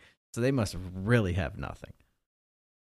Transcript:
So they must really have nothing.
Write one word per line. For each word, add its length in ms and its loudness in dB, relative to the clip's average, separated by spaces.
So 60 -6
they 100 4
must 240 0
really 420 4
have 220 -2
nothing. 360 -10